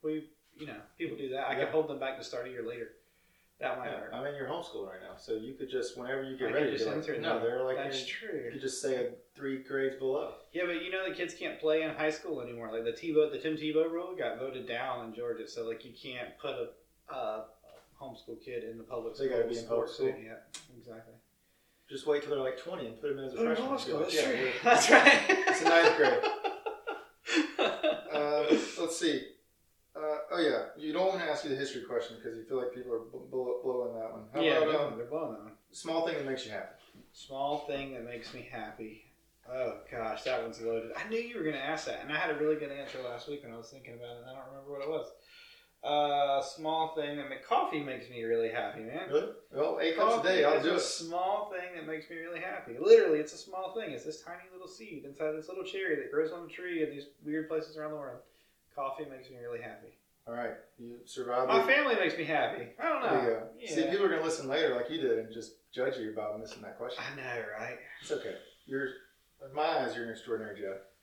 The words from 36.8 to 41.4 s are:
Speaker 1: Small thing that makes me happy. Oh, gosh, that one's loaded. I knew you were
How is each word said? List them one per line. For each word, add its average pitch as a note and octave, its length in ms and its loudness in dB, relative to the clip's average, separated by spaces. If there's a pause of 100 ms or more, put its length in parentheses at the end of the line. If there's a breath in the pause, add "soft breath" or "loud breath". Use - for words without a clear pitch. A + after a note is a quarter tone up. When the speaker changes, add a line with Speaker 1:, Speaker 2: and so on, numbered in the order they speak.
Speaker 1:
Small C#3 560 -4
thing C#3 260 -4
that A#2 100 -10
makes A#2+ 300 -10
me B2 180 -14
happy. A2 540 -10 (460)
Oh, B2+ 260 -2 (140)
gosh, A2 320 -4
that B2 200 0
one's A2+ 180 -8
loaded. A2+ 340 -2
I G#3+ 140 -6
knew A3+ 100 0
you A#3 180 -6
were E3+ 60 -4